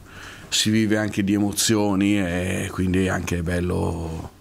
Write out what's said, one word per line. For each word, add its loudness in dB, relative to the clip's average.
si 0
vive 4
anche 0
di 2
emozioni 2
e -2
quindi 0
è 0
anche -2
bello -2